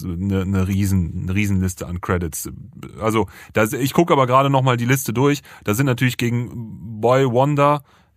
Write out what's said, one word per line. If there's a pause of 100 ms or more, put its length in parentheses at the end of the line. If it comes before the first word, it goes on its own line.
eine,
eine
riesen,
eine
Riesenliste
an
Credits. (500)
Also (280)
da,
ich
gucke
aber
gerade
noch
mal
die
Liste
durch. (240)
Da
sind
natürlich
gegen (500)
Boy
Wonder (340)